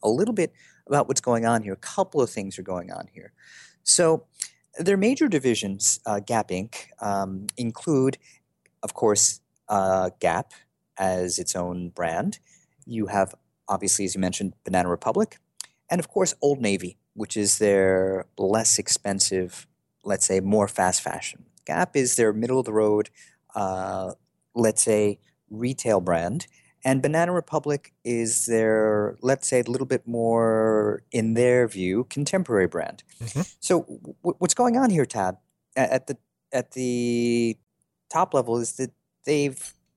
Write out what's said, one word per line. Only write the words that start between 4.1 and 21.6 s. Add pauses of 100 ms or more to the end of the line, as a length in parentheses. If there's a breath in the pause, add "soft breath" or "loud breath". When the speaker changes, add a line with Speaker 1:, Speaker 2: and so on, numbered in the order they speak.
Speaker 1:
their
major
divisions,
uh,
Gap
Inc, (140)
um, (100)
include, (640 soft breath)
of
course, (280)
uh,
Gap (460)
as
its
own
brand. (440 soft breath)
You
have, (340)
obviously,
as
you
mentioned, (100)
Banana
Republic, (500 loud breath)
and
of
course,
Old
Navy, (140)
which
is
their (100)
less
expensive, (340)
let's
say,
more
fast
fashion. (200)